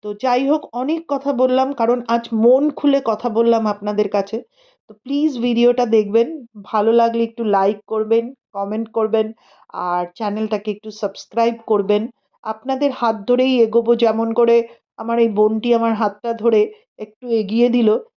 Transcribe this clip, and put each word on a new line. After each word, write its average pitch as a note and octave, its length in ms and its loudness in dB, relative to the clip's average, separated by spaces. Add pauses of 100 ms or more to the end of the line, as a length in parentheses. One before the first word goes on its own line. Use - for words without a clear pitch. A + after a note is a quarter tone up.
তো G#3 120 -8
যাই B3+ 340 0
হোক, D4 240 0
অনেক D4 360 -4
কথা C#4 240 -4
বললাম, C4 400 0
কারণ A#3+ 360 0
আজ A#3 240 -2
মন B3+ 380 4
খুলে C#4 340 0
কথা A3 240 -2
বললাম A3+ 380 2
আপনাদের G#3 420 -2
কাছে। G3+ 340 -4 (460)
তো A3 60 -20
প্লিজ C#4 440 -2
ভিডিওটা A#3+ 480 2
দেখবেন, A3+ 600 0 (160)
ভালো G#3+ 300 0
লাগলে A#3 320 2
একটু A3+ 200 -8
লাইক G3+ 320 2 (100)
করবেন, A3+ 480 -2 (180)
কমেন্ট G#3 380 -6
করবেন, A3 420 0 (360)
আর F3+ 460 -4
চ্যানেলটাকে G#3+ 560 -4
একটু G#3 200 -10
সাবস্ক্রাইব A3+ 640 -4 (120)
করবেন। G#3 420 0 (340)
আপনাদের C4 480 -4
হাত A3+ 260 -2 (120)
ধরেই B3+ 340 2
এগোবো, A3+ 320 2
যেমন A3+ 380 0
করে A#3 360 2 (280)
আমার A#3 220 -4
এই A#3 100 4
বোনটি G#3+ 460 2
আমার A3+ 200 0
হাতটা G#3+ 380 -4
ধরে A3 400 2 (260)
একটু A3 300 -14
এগিয়ে A3+ 400 0
দিল। A3+ 300 2 (200)